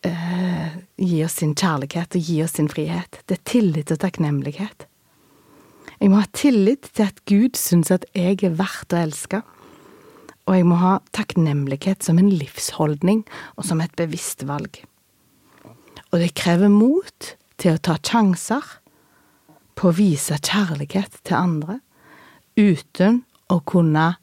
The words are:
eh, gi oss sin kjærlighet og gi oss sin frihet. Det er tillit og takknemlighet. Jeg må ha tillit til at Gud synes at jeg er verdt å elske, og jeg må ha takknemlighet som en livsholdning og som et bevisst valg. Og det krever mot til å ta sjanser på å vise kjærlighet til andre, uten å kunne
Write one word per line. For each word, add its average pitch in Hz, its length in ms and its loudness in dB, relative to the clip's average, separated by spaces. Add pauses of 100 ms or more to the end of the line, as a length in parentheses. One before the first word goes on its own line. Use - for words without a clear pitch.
eh, 170 720 -4 (200)
gi 170 280 0
oss - 160 -6
sin 151 140 0
kjærlighet 165 600 -4
og 175 60 0
gi 160 220 -2
oss 165 140 -4
sin 151 120 0
frihet. 165 560 -8
Det - 140 -6
er - 120 -10
tillit 165 400 0
og 160 80 -2
takknemlighet. 147 840 -4 (1120)
Jeg 202 160 4
må 208 80 6
ha 190 60 -2 (100)
tillit 247 560 2
til 208 140 0
at - 180 -12
Gud 214 320 2
synes - 340 2
at 185 220 0
jeg 185 320 0
er 170 80 0
verdt 185 400 -6
å 170 80 0
elske, 165 400 -6 (1040)
og 190 100 2
jeg 175 140 6
må 170 80 4
ha 185 220 2 (120)
takknemlighet 147 920 -2
som 165 160 4
en 202 80 6
livsholdning 165 960 -2 (320)
og - 80 -10
som 160 160 0
et 170 160 -6
bevisst 160 500 -8
valg. 143 300 -8 (1300)
Og 170 100 2
det 175 140 -2
krever 180 360 4
mot 254 640 2 (240)
til 165 160 2
å 160 80 -2
ta 156 160 -2
sjanser 220 680 0 (1120)
på 185 140 2
å 165 80 2
vise 165 400 0
kjærlighet 175 880 -4
til 165 140 -2
andre, 170 420 -2 (800)
uten 208 680 2 (260)
å 180 160 0
kunne 165 580 2